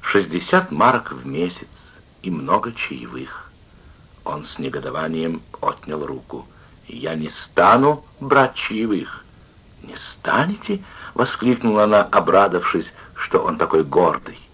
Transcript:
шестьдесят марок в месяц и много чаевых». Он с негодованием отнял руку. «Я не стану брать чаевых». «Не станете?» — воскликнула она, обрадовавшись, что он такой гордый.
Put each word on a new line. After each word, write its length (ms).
шестьдесят 720
марок 400
в 140
месяц 420
и 80
много 420
чаевых». 760
Он 200
с 140
негодованием 840
отнял 440
руку. 420
«Я 280
не 180
стану 600
брать 340
чаевых». 720
«Не 140
станете?» — 680
воскликнула 680
она, 180
обрадовавшись, 840
что 240
он 180
такой 240
гордый. 560